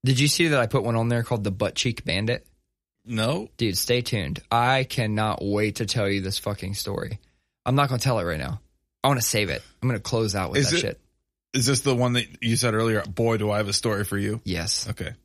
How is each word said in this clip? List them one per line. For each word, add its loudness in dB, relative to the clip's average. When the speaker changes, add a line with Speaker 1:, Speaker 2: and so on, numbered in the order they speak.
Speaker 1:
did 4
you 6
see 2
that 4
I 4
put 0
one 0
on 2
there 2
called -2
the 0
Butt -2
Cheek -2
Bandit? -2
Speaker 2:
No. -2
Speaker 1:
Dude, 0
stay 0
tuned. -4
I 4
cannot 0
wait 0
to -4
tell 0
you 0
this -4
fucking -6
story. -6
I'm 2
not 2
gonna 0
tell 2
it -2
right -2
now. -6
I 4
wanna 2
save 0
it. -4
I'm 0
gonna 0
close 0
out -2
with 2
Speaker 2:
Is 2
Speaker 1:
that 2
Speaker 2:
it, 2
Speaker 1:
shit. -6
Speaker 2:
is 2
this 2
the 2
one 2
that 0
you 2
said 2
earlier? 2
"Boy, 0
do 0
I 2
have 0
a -4
story 0
for -4
you." -2
Speaker 1:
Yes. -4
Speaker 2:
Okay. -6